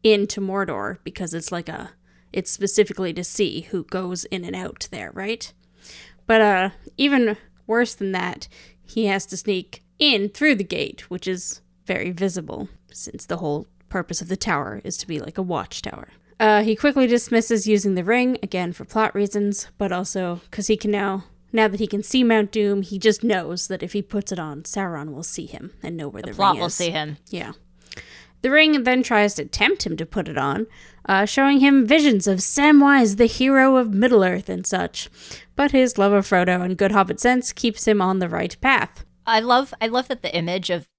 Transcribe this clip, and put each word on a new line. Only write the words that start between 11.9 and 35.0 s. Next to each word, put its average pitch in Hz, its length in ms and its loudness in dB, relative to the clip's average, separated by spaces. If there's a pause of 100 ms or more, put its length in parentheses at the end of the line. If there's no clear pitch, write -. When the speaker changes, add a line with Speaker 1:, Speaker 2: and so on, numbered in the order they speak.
Speaker 1:
visible, 180 560 -6 (240)
since - 340 -14
the 170 120 -6
whole 151 300 -6 (200)
purpose 180 340 -6
of 165 60 -12
the 185 80 -4
tower 139 480 -6
is 185 140 -8
to - 100 -12
be 156 120 -8
like - 180 -10
a 196 60 -4
watchtower. - 680 -8 (280)
Uh, 214 260 4
he 220 120 2
quickly 269 320 2
dismisses 226 600 2
using 202 280 2
the 180 80 -2
ring, 247 400 0
again 180 300 -4
for - 100 -14
plot 220 320 -2
reasons, 202 640 -2
but 196 160 -4
also 180 480 -6 (100)
'cause 202 160 -6
he 214 80 4
can 208 160 -4
now, 190 320 -2 (300)
now 220 160 4
that 196 100 -6
he 214 80 -2
can 208 160 -4
see 254 220 2
Mount 220 260 2
Doom, 202 300 0
he 196 180 -8
just 214 240 2
knows 180 440 -2
that 185 140 -8
if - 120 -10
he 202 80 -4
puts 202 320 -6
it 175 60 -8
on, 156 240 -10
Sauron 160 500 -8
will 151 100 -12
see - 220 -8
him - 260 -16 (100)
and 170 140 -10
know 147 140 -10
where - 140 -14
Speaker 2:
The - 80 -12
Speaker 1:
the - 40 -14
Speaker 2:
plot 190 200 2
Speaker 1:
ring - 40 -10
Speaker 2:
will 175 80 -2
Speaker 1:
is. 165 60 -4
Speaker 2:
see 175 160 -4
him. 151 280 -6 (120)
Speaker 1:
Yeah. 151 240 -10 (880)
The 262 100 0
ring 302 320 4
then 254 180 2
tries 208 340 2
to - 100 -8
tempt - 400 0
him 160 120 -4
to 160 80 -6
put - 220 -6
it 147 100 -6
on, 143 300 -2 (400)
uh, 196 180 2
showing 277 360 4
him 269 260 6
visions 269 400 4
of 190 120 2
Samwise, 277 800 6
the 233 100 6
hero 262 500 4
of 226 160 2
Middle-earth 196 560 4
and 185 180 -6
such. - 420 -4 (460)